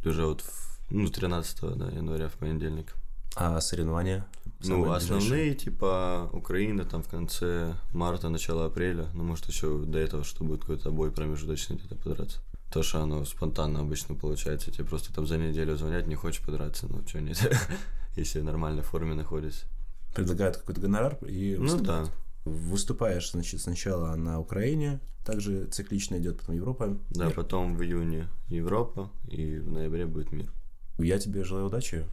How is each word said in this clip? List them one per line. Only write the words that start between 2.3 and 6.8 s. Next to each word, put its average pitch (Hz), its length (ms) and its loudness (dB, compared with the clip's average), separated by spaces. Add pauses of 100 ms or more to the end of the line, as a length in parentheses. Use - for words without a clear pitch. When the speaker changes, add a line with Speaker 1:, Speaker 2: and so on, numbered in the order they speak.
Speaker 1:
понедельник. 78 600 -4 (420)
Speaker 2:
А 82 240 2
соревнования? 85 680 0 (340)
Speaker 1:
Ну, 92 240 2
Speaker 2:
Самые 82 100 2
Speaker 1:
основные, 90 340 2
Speaker 2:
ближайшие? 147 260 4
Speaker 1:
типа, 92 760 2
Украина, 98 520 0